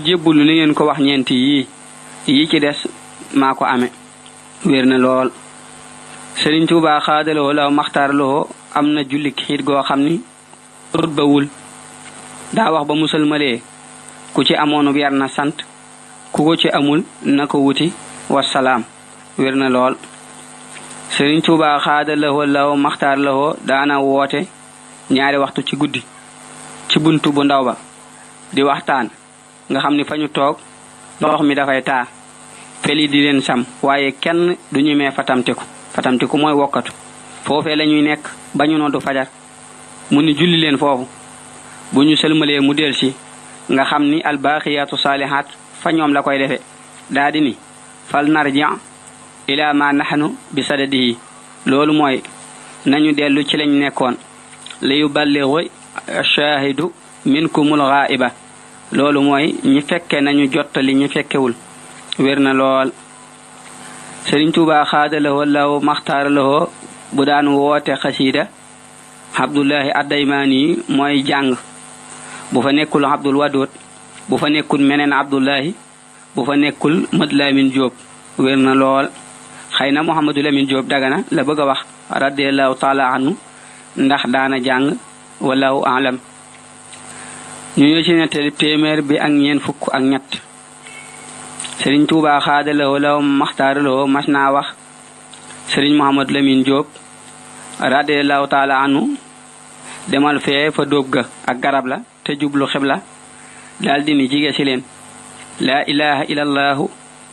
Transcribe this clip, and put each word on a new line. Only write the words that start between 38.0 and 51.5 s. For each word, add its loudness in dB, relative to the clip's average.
nekk -2
ba 2
ñu 2
noddu 0
fajar. -2
Mu 4
ni, 2
"Julli 2
leen 0
foofu." 0
Bu 4
ñu 6
sëlmalee, 2
mu 2
del 0
si, -2
nga 2
xam 0
ni 2
al -2
baaqiyaatu -2
saalihaat -2
fa -2
ñoom 2
la 2
koy 0
defe. -2
Daa 0
di 0
ni, 0
"Fal 0
narji' 2
ila 0
ma 2
nahnu -2
bi -2
sadadihi." -2